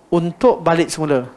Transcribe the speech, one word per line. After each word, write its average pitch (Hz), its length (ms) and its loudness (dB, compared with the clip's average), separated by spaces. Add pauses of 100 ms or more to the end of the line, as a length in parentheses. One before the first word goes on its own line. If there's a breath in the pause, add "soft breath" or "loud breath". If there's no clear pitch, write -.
(120)
untuk 170 480 0
balik 165 320 0
semula. 147 460 -2